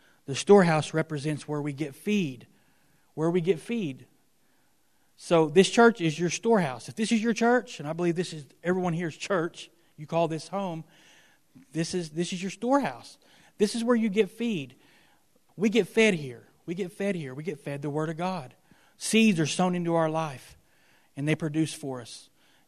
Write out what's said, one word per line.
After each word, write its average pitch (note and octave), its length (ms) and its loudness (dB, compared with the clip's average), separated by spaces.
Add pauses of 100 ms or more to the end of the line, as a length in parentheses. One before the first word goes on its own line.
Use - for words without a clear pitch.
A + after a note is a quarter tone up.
(260)
The C3+ 100 -8
storehouse E3+ 580 4
represents D#3 540 -4
where D3 140 -6
we D3 100 -6
get C#3 240 -8
feed, D#3+ 500 -4 (680)
where D#3+ 160 -2
we F3+ 100 2
get E3 220 0
feed. E3 440 -6 (1120)
So E3 300 4
this F3 220 6
church A#3 320 6
is D#3+ 180 0
your F3 100 0
storehouse. D#3+ 600 0
If - 60 -14
this G#3+ 180 -2
is G#3+ 100 2
your A#3 80 0
church, A#3+ 480 0
and D3 80 -10
I D#3+ 60 -4
believe E3+ 240 -2
this F3 160 -4
is D3 120 -12 (200)
everyone F3+ 260 0
here's E3 240 -4
church, - 540 -4 (260)
you D3+ 100 -16
call E3 220 0
this D#3+ 220 -8
home, F3+ 340 -6 (880)
this E3 220 -4
is, F3 160 -4
this E3 240 -6
is F3 80 -6
your F#3+ 80 -6
storehouse. A#3 680 -2 (400)
This G#3 180 0
is A#3 80 -4
where B3 120 4
you A3+ 140 2
get F#3+ 200 2
feed. F#3 460 -6 (800)
We G#3 140 0
get G3 180 2
fed A3 280 4
here. B2+ 340 -10 (160)
We E3 100 -6
get F3+ 160 -8
fed G3 240 -4
here. C3+ 180 -8
We D3 100 -10
get F#3 180 -8
fed C#3+ 200 -8
the D3 80 -4
Word D#3 200 -2
of D#3 80 -8
God. F3 380 -6 (420)
Seeds G#3+ 420 4
are D#3 60 2
sown F3+ 280 0
into E3+ 220 0
our D#3+ 140 2
life, D#3 480 -8 (580)
and C#3 100 -6
they D3+ 100 2
produce D#3 380 -2
for C3 280 -10
us. - 280 -20 (380)